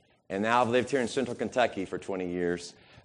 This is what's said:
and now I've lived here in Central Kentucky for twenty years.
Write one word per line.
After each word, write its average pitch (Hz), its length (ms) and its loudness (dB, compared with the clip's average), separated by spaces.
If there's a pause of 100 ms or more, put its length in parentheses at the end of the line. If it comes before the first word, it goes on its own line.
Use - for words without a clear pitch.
(280)
and 98 140 -4
now 117 200 4
I've 117 60 2
lived 120 220 2
here 135 100 0
in 117 60 0
Central 120 300 -4
Kentucky 110 480 0
for 90 140 -6
twenty 92 280 -6
years. 87 480 -2 (300)